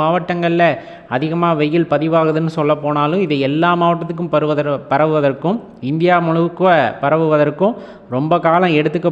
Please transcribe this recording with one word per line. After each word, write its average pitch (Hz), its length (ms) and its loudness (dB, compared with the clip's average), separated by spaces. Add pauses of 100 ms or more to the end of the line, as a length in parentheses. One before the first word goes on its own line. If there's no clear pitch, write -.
மாவட்டங்கள்ல 170 680 0 (480)
அதிகமா 165 380 0
வெயில் 156 400 0
பதிவாகுதுன்னு 160 640 0
சொல்ல 151 160 2 (100)
போனாலும் 147 400 0
இது 151 120 -2 (120)
எல்லா 165 320 0
மாவட்டத்துக்கும் 170 540 -2
பரவுவதற்-, 147 440 0 (140)
பரவுவதற்கும் 156 640 0 (320)
இந்தியா 175 240 2 (140)
முழுக்க 170 420 0 (320)
பரவுவதற்கும் 151 720 2 (400)
ரொம்ப 156 320 0
காலம் 170 320 2
எடுத்துக்க 160 320 -2